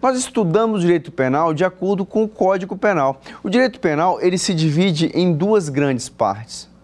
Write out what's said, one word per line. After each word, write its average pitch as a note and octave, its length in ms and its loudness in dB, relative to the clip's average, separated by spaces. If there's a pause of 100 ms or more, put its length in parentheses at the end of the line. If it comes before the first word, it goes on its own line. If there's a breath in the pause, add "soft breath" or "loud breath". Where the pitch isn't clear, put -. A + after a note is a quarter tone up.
Nós B3+ 160 2
estudamos G#3+ 640 0
direito E3+ 320 0
penal D3 420 0
de D#3+ 100 0
acordo F#3 400 -2
com G#3+ 200 -2
o G#3+ 40 -6
Código G3 480 -2
Penal. D3+ 440 0 (220 loud breath)
O - 60 -6
direito A#3+ 300 0
penal, D#3 420 0
ele F3+ 160 2
se - 160 -2
divide D#3+ 640 2
em F3+ 180 2
duas F#3 360 0
grandes C3+ 400 -2
partes. G#2+ 600 -4 (160)